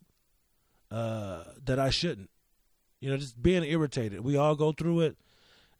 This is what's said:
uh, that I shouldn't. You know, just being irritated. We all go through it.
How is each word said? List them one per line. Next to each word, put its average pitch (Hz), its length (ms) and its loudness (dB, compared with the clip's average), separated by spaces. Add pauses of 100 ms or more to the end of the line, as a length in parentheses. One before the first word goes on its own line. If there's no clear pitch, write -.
(920)
uh, 107 520 -6 (200)
that 131 160 2
I 135 100 2
shouldn't. 127 400 -4 (680)
You 135 100 -6
know, 135 60 0
just 123 260 -8
being 175 220 4
irritated. 139 560 -2
We 139 160 0
all 151 180 4
go 151 180 2
through 170 280 0
it. 156 160 0 (640)